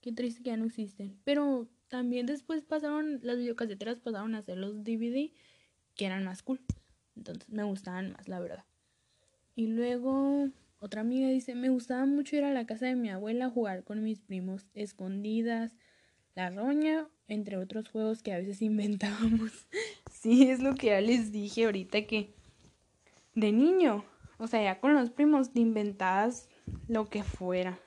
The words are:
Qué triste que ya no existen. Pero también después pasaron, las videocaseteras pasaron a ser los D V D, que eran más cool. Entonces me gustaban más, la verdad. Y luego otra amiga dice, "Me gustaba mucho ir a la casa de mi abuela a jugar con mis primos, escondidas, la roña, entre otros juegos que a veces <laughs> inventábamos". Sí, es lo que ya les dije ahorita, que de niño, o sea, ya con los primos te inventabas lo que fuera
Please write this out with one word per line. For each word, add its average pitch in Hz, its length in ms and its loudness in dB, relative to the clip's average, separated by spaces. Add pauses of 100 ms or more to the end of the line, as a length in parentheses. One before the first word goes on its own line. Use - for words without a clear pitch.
Qué 247 100 -8
triste 240 320 -6
que 247 80 -4
ya 220 60 -2
no 226 80 -2
existen. 202 580 -8
Pero 277 440 0 (200)
también 247 380 -2
después 294 380 -4
pasaron, 302 600 -2
las 240 140 -2
videocaseteras 233 640 -4
pasaron 220 360 -6
a 214 60 -8
ser 185 160 -10
los 208 260 -8
D 226 140 -2
V 233 120 -2
D, 277 240 -2 (640)
que 202 100 -6
eran 190 180 -4
más 185 200 -8
cool. 262 180 -6 (540)
Entonces - 340 -14
me 214 140 -4
gustaban 190 500 -6
más, - 140 -18
la 185 120 -8
verdad. - 240 -10 (920)
Y 226 120 -2
luego 262 800 0 (320)
otra 208 220 -8
amiga 254 260 2
dice, 262 280 0
"Me 254 140 0
gustaba 254 360 2
mucho 285 320 2
ir 285 80 2
a 285 80 2
la 240 120 0
casa 226 200 -4
de 254 100 2
mi 240 140 0
abuela 220 380 -2
a - 20 0
jugar 208 340 -2
con 214 200 -6
mis 220 180 -4
primos, 190 520 -6
escondidas, 214 1040 -4 (600)
la 185 140 -2
roña, 302 600 0 (180)
entre 202 300 -4
otros 196 320 -6
juegos 220 340 -2
que 208 80 -4
a 180 60 -2
veces 196 240 -4
<laughs> - 0 -
inventábamos". 214 1080 0 (420)
Sí, 254 400 8
es 262 120 2
lo 269 140 2
que 262 120 0
ya 202 140 6
les 220 320 2
dije 208 320 0
ahorita, 208 420 0
que 214 260 -4 (1000)
de 214 160 4
niño, 269 540 6 (320)
o 226 100 -8
sea, 226 160 2
ya 190 160 0
con 285 140 6
los 247 160 4
primos 285 420 4
te 233 80 0
inventabas 208 880 2 (400)
lo 220 220 0
que 208 140 -4
fuera 180 640 -4